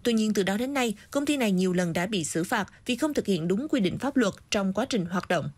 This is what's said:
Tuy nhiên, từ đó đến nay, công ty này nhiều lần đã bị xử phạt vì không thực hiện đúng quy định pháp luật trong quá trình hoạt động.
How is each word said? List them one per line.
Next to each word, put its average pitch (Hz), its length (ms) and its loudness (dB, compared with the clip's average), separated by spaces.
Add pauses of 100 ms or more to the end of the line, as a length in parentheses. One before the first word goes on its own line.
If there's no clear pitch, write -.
Tuy 240 100 2
nhiên, 214 200 2
từ 202 100 2
đó 196 140 0
đến 254 160 -4
nay, 240 220 0 (160)
công 285 140 0
ty 294 120 2
này 220 140 2
nhiều 185 220 2
lần 175 200 0
đã 175 120 0
bị 208 180 -2
xử 165 200 -2
phạt 214 220 -2 (200)
vì 247 100 0
không 302 180 0
thực - 120 0
hiện 170 220 0
đúng 220 220 0
quy 277 100 2
định 170 180 0
pháp 277 200 -2
luật 214 160 2 (160)
trong 196 240 0
quá 220 160 0
trình 185 160 0
hoạt 185 220 -4
động. 147 300 0